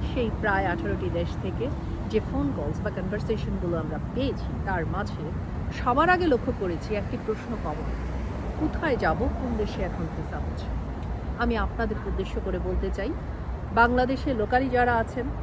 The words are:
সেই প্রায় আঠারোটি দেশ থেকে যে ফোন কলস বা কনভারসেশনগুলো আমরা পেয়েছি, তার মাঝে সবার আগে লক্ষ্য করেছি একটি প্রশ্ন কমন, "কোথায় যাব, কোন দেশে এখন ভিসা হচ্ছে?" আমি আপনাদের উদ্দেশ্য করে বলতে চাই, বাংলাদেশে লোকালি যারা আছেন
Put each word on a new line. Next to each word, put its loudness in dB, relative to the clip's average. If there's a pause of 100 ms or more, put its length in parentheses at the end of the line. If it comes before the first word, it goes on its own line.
(120)
সেই 0 (120)
প্রায় 2
আঠারোটি 0
দেশ 0 (140)
থেকে -2 (420)
যে 2 (120)
ফোন 0
কলস -2
বা 0
কনভারসেশনগুলো -2
আমরা -2 (160)
পেয়েছি, -2 (120)
তার 0
মাঝে -4 (600)
সবার 6
আগে 6
লক্ষ্য 4
করেছি -2
একটি -2
প্রশ্ন -2
কমন, -2 (680)
"কোথায় 2
যাব, 4
কোন 0
দেশে 0
এখন -2
ভিসা -4
হচ্ছে?" -4 (760)
আমি 4
আপনাদের 0 (100)
উদ্দেশ্য -2
করে 0
বলতে 0
চাই, -2 (600)
বাংলাদেশে 4
লোকালি 2
যারা 6
আছেন 0 (180)